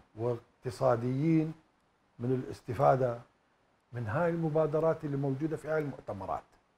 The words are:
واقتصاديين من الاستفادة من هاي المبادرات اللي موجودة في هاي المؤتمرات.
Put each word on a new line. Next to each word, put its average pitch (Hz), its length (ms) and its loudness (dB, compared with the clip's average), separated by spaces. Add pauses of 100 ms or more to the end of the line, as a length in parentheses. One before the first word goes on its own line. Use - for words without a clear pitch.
(160)
واقتصاديين 127 1400 0 (640)
من 127 260 -2
الاستفادة 127 760 2 (720)
من 120 140 -6
هاي 165 240 0
المبادرات 160 760 0
اللي 143 120 -4
موجودة 143 400 -2
في 147 120 -10
هاي 156 140 0
المؤتمرات. 98 600 -8 (340)